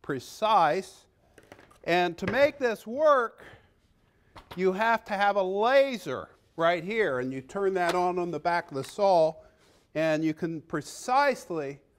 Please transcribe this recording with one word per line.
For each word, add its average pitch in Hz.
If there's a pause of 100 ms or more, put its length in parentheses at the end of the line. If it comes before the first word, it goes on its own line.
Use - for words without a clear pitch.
precise. 180 (800)
And 175
to 190
make 285
this 233
work, 262 (1120)
you 185
have 220
to 220
have 202
a 196
laser 202 (260)
right 165
here, 190
and 131
you 135
turn 190
that 175
on 180
on 175
the 156
back 170
of 135
the 135
saw, 170 (640)
and 156
you 156
can 165
precisely 170 (180)